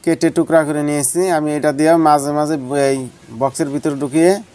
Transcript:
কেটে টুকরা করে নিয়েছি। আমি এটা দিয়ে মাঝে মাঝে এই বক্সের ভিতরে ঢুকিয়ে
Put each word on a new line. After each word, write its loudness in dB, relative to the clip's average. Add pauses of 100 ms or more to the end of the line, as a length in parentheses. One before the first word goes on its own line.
কেটে 2
টুকরা 2
করে -4
নিয়েছি। -2 (160)
আমি -2
এটা 0
দিয়ে 4 (160)
মাঝে 2
মাঝে -2 (320)
এই 0 (420)
বক্সের -2
ভিতরে -4
ঢুকিয়ে 2 (240)